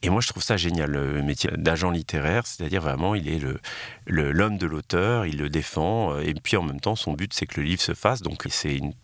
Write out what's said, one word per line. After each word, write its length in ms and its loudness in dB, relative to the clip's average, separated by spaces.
Et 80 2
moi, 100 6
je 100 0
trouve 120 -6
ça 160 2
génial, 320 0
le 320 0
métier 340 0
d'agent 360 2
littéraire, 560 0
c'est-à-dire 340 -4
vraiment, 320 0
il 140 -2
est 100 0
le, 220 -4
le, 240 2
l'homme 260 4
de 80 -2
l'auteur, 600 2
il 100 -2
le 100 -2
défend, 680 0
euh, 80 -2
et 120 0
puis 240 0
en 60 2
même 160 -2
temps, 160 0
son 180 -2
but, 220 -4
c'est 100 -2
que 160 -4
le 60 0
livre 160 0
se 100 0
fasse. 300 0
Donc, 260 -4
c'est 260 -2
une 280 -4